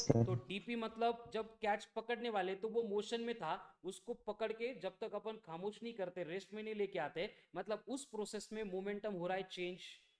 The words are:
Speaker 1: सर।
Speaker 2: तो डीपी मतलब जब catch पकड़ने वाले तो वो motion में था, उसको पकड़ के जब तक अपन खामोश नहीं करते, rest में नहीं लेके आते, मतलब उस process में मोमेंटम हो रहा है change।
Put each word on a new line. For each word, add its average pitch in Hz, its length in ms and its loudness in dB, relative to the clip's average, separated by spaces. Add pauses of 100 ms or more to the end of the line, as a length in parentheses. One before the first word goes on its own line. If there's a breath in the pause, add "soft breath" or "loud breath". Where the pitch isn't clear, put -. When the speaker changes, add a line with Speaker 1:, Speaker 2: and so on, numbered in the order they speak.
Speaker 1:
सर। 117 200 10
Speaker 2:
तो 120 80 4 (120)
डीपी - 300 -2
मतलब 226 580 0
जब 220 240 -2
catch 214 260 2 (120)
पकड़ने 233 340 -2
वाले 190 240 2
तो 190 140 -2
वो 226 160 4
motion 208 360 0
में 233 140 -2
था, 165 180 -2 (320)
उसको 196 300 -6 (120)
पकड़ 214 260 0
के 233 280 -2
जब 185 200 -4
तक 214 140 -2
अपन 208 320 -4
खामोश 175 360 -4
नहीं 233 120 -4
करते, 180 300 -2
rest 190 300 -4
में 214 80 -6
नहीं 214 120 -4
लेके 196 260 2
आते, 160 300 0 (260 loud breath)
मतलब 208 320 -2
उस 269 220 -4
process 214 420 -4
में 214 120 -2
मोमेंटम 202 500 0
हो 170 120 0
रहा 185 100 2
है 190 140 -2
change। 180 300 -4 (400)